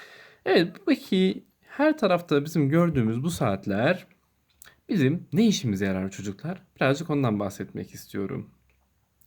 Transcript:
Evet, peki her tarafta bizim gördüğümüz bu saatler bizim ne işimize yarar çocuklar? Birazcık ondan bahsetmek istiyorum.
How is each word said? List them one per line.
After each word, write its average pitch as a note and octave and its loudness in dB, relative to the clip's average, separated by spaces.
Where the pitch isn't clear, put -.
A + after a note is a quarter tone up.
Evet, F#3+ 2
peki F#3+ 0
her D4+ 0
tarafta E3+ 2
bizim D3+ 0
gördüğümüz C3+ 2
bu F3 -2
saatler A2 0
bizim D#3 0
ne A3 4
işimize G2+ 0
yarar F#2+ -2
çocuklar? G2+ -10
Birazcık D3 0
ondan B2+ 0
bahsetmek G2 -8
istiyorum. F#2+ -10